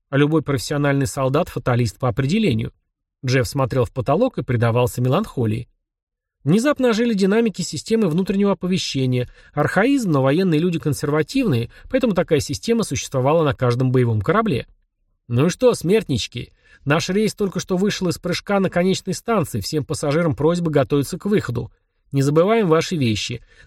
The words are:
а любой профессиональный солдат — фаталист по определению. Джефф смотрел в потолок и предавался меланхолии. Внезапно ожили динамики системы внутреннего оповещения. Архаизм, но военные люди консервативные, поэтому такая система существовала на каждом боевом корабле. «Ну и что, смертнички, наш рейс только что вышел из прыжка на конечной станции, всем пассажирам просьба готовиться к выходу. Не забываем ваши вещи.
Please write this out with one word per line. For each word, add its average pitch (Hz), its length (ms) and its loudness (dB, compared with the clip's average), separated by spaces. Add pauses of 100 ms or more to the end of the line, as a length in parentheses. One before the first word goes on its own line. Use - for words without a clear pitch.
а 139 80 0
любой 147 240 4
профессиональный 143 680 0
солдат — 139 420 -2
фаталист 120 480 -2
по 127 120 -2
определению. 135 640 0 (520)
Джефф 127 220 0
смотрел 131 380 0
в - 60 -8
потолок 170 460 0
и 120 60 -4
предавался 120 580 0
меланхолии. 123 680 -2 (760)
Внезапно 240 480 2
ожили 233 220 0
динамики 202 480 0
системы 214 460 -2
внутреннего 196 460 0
оповещения. 135 760 -2 (260)
Архаизм, 208 580 0
но 139 100 2
военные 156 400 2
люди 170 180 0
консервативные, 151 880 -2 (200)
поэтому 254 240 0
такая 165 260 2
система 220 440 -2
существовала 139 600 0
на 139 100 2
каждом 127 380 0
боевом 120 300 2
корабле. 185 440 0 (640)
«Ну 123 200 2
и - 20 2
что, 233 240 4
смертнички, 147 800 -2 (320)
наш 156 240 0
рейс 202 260 0
только 190 240 -4
что - 160 -4
вышел 185 320 0
из 165 100 -2
прыжка 196 440 -2
на 180 80 0
конечной 180 440 -2
станции, 185 460 -2
всем 147 240 -4
пассажирам 151 520 -2
просьба 170 360 0
готовиться 143 480 0
к - 60 -10
выходу. 123 440 -2 (440)
Не 139 80 2
забываем 175 480 4
ваши 160 260 2
вещи. 120 480 -2 (240)